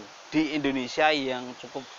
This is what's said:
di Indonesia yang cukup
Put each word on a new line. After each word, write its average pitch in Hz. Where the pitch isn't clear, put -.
di 151
Indonesia 143
yang 127
cukup 131